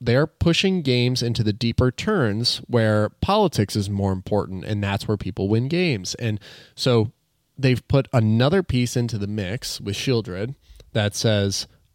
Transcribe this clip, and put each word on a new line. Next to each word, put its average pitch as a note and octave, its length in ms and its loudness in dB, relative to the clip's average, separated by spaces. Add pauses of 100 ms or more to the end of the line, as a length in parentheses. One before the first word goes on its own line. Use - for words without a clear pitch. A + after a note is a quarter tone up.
they're B2 260 2
pushing F3+ 540 0
games B2 420 2
into A#2 220 0
the G#2 80 2
deeper A#2 380 0
turns A#2+ 680 0 (100)
where G#2+ 440 2 (100)
politics F#3+ 560 2
is G2+ 140 -2
more G2 220 0
important, F#2 520 -2
and G#2 180 -4
that's G2 240 -2
where G#2+ 120 -2
people G2 320 -4
win A#2 180 2
games. D3 460 -2
And A2 260 -6 (340)
so A#2 380 2 (460)
they've B2+ 280 0
put C3+ 280 2
another B2 480 4
piece B2 340 0
into A#2 220 -2
the G2+ 80 -4
mix G#2 520 -6
with G2+ 160 -6
Shieldred A2 600 -4 (400)
that G#2 200 2
says, G2+ 540 0 (260)